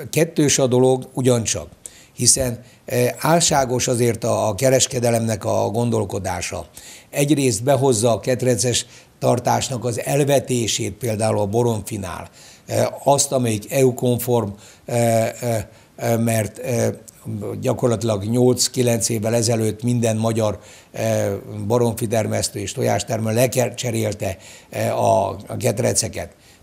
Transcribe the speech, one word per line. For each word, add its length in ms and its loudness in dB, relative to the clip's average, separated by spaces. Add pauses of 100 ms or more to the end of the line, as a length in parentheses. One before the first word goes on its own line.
(100)
kettős 480 2
a 80 4
dolog 460 2
ugyancsak, 560 0 (440)
hiszen, 500 0 (220)
ö, 220 2 (120)
álságos 680 2
azért 360 2
a, 240 0
a 60 0
kereskedelemnek 920 2
a 260 0
gondolkodása. 960 -2 (440)
Egyrészt 540 2
behozza 480 4
a 80 0
ketreces 680 0 (320)
tartásnak 680 0
az 160 -4
elvetését, 920 0
például 460 -2
a 80 0
baromfinál. 840 -4 (380)
Ö, 160 0 (220)
azt, 280 2
amelyik 400 -2
E 120 4
U-konform, 640 0 (360)
ö, 400 2 (180)
ö, 140 -2 (400)
ö, 200 0
mert, 420 -2
ö, 300 -2 (720)
gyakorlatilag 640 0
nyolc-kilenc 840 2
évvel 260 -2
ezelőtt 480 0
minden 340 0
magyar, 420 0 (340)
ö, 420 0 (320)
baromfitermesztő 920 0
és 120 -8
tojástermelő 640 -2
lecserélte, 1000 -2 (340)
ö, 80 -8
a, 500 2
a 300 -10
ketreceket. 760 -2 (280)